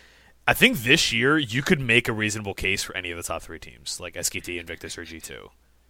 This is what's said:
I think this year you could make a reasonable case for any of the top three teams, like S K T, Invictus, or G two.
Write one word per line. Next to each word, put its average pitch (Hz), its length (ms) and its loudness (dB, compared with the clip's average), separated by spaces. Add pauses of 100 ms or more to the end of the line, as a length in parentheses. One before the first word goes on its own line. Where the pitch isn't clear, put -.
(460)
I - 80 6
think 226 240 4
this 131 340 4
year 131 260 4
you 127 240 -2
could 165 180 4
make 120 280 4
a 120 40 2
reasonable 107 420 -2
case 95 280 -2
for - 140 -8
any 90 140 -6
of 85 60 -8
the 87 60 -8
top 82 200 -4
three 82 160 -12
teams, 60 420 -12
like 87 160 -12
S 87 120 -4
K 95 120 -6
T, 87 180 -6
Invictus, 82 400 -10
or 85 60 -10
G 82 140 -14
two. 52 320 -16 (400)